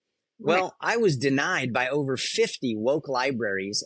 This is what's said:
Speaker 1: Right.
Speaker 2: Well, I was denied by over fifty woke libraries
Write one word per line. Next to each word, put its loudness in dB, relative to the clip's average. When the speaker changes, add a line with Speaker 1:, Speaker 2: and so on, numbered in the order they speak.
Speaker 1:
Right. 2
Speaker 2:
Well, -2
I 0
was 4
denied 0
by 0
over -2
fifty -2
woke 0
libraries -2